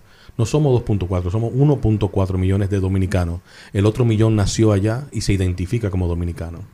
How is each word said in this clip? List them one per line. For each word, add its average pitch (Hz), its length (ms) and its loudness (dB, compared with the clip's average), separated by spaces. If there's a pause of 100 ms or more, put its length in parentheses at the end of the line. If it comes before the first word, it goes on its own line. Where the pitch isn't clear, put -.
(360)
No 117 120 -2
somos 151 260 2
dos 117 80 2
punto 98 240 -2
cuatro, 90 240 -2
somos 113 240 -2
uno 139 220 4
punto 107 320 0
cuatro 95 320 -2
millones 95 320 0
de 101 80 0
dominicanos. 92 600 -2 (300)
El 101 140 2
otro 110 180 2
millón 110 320 2
nació 107 360 2
allá 110 400 0
y 113 100 -6
se 104 120 0
identifica 92 580 -2
como 92 160 -2
dominicano. 85 520 -6 (140)